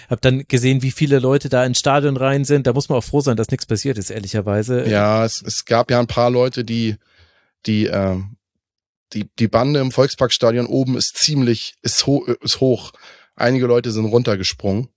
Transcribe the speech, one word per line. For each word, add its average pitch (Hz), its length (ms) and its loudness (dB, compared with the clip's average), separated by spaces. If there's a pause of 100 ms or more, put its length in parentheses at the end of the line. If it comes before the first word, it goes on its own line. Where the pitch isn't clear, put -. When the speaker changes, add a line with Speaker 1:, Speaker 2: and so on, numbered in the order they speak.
Speaker 1:
hab - 140 -4
dann 131 260 0
gesehen, 131 360 2
wie 131 80 -2
viele 139 260 2
Leute 135 320 0
da 127 160 2
ins 123 140 0
Stadion 143 360 2
rein 135 300 0
sind. 139 220 2
Da 120 60 4
muss 139 160 -2
man 127 100 0
auch - 40 -2
froh 147 180 0
sein, 131 160 0
dass 113 120 -2
nichts - 160 -6
passiert 113 320 -2
ist, 98 140 -8
ehrlicherweise. 107 760 -2
Speaker 2:
Ja, 107 380 2
es, - 160 -6
es - 240 -8
gab 117 240 2
ja 123 100 4
ein 120 60 2
paar 120 240 0
Leute, 123 340 0
die, 113 340 -2 (680)
die, 107 220 2
ähm, 95 480 -2 (800)
die, 104 140 -6 (120)
die 113 80 2
Bande 135 320 2
im 131 120 -2
Volksparkstadion 123 760 0
oben 131 280 0
ist - 220 -4
ziemlich, 131 640 0
ist - 240 -2
ho-, 139 200 2 (180)
ist - 160 -4
hoch. 131 320 0 (440)
Einige 127 300 0
Leute 120 260 2
sind 110 140 -2
runtergesprungen. 107 920 0